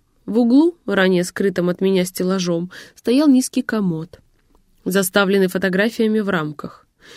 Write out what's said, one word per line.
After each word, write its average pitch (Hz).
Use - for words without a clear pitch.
В 208
углу, 277
ранее 190
скрытом 185
от 180
меня 190
стеллажом, 180
стоял 277
низкий 254
комод, 180
заставленный 190
фотографиями 208
в 196
рамках. 156